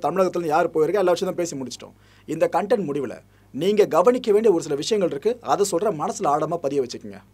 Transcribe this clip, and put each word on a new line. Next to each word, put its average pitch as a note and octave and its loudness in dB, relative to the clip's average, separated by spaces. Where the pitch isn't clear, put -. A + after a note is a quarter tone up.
தமிழகத்துல F3 0
யாரு E3+ 2
போயிருக்கா, E3 2
எல்லா F3+ 4
விஷயத்தையும் F3+ -2
பேசி E3 -6
முடிச்சிட்டோம். - -14
இந்த D#3+ -2
கண்டென்ட் G3 0
முடிவுல C3 -6
நீங்க G3 2
கவனிக்க A#3 4
வேண்டிய A3 4
ஒரு D#3+ -4
சில D3 -4
விஷயங்கள் F3+ 0
இருக்கு, G#3 -2
அதை G3 2
சொல்ற G3+ -2
மனசுல G#3 -4
ஆழமா D#3 0
பதிய C#3 0
வச்சுக்கோங்க. G#2 -12